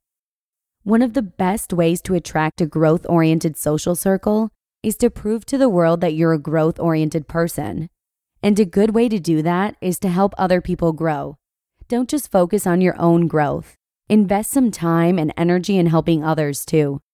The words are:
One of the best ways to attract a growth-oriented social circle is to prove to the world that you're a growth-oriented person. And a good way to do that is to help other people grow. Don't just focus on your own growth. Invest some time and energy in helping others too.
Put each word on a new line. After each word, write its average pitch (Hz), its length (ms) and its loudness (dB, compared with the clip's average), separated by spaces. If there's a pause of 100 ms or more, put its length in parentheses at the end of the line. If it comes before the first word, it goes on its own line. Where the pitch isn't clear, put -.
(840)
One 226 180 2
of 233 140 0
the 269 60 0
best 190 520 -4
ways 170 300 0
to 190 100 -4
attract 156 480 -2
a 175 40 0
growth-oriented 160 920 0
social 156 360 -2
circle 208 580 -2 (320)
is 214 160 -4
to 240 100 2
prove 214 380 -6
to 277 100 -4
the 262 100 4
world 170 320 2
that 170 140 -2
you're 160 180 2
a 160 80 0
growth-oriented 160 880 -2
person. 165 640 -6 (520)
And 202 160 2
a 214 60 6
good 202 280 2
way 233 180 2
to 214 100 -2
do 156 220 0
that 175 400 -2
is 180 180 -4
to 175 80 -4
help 190 300 0
other 180 240 0
people 170 320 -2
grow. 147 420 -4 (540)
Don't 240 200 -2
just - 220 -6
focus 185 340 2
on 175 140 2
your 180 220 2
own 170 260 4
growth. 151 480 -2 (320)
Invest 202 420 2
some 254 220 2
time 170 480 0
and 156 160 -2
energy 175 420 0
in 170 100 4
helping 160 360 2
others 156 420 -2
too. 143 360 0 (120)